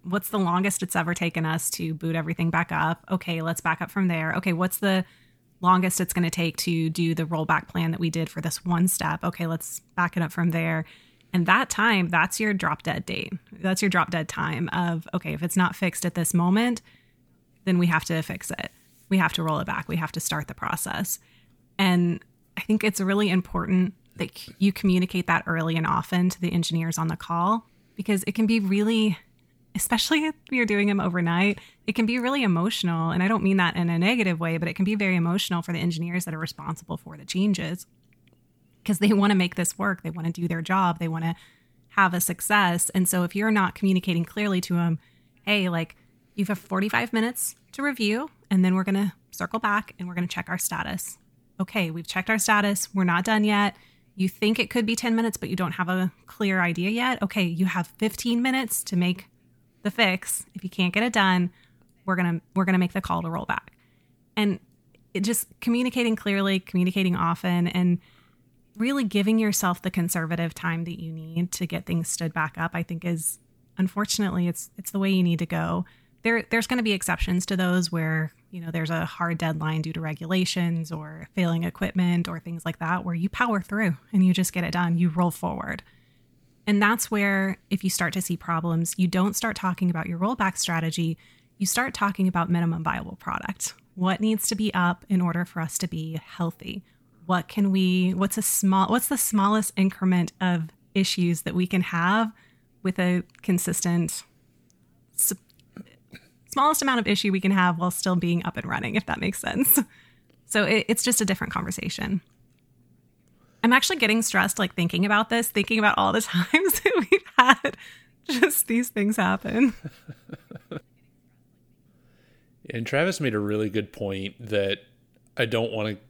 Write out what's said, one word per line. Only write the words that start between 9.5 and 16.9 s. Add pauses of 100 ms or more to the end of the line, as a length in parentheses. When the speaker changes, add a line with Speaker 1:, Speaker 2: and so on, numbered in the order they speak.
Speaker 1:
back
it
up
from
there. (480)
And
that
time,
that's
your
drop
dead
date. (200)
That's
your
drop
dead
time
of,
okay,
if
it's
not
fixed
at
this
moment, (840)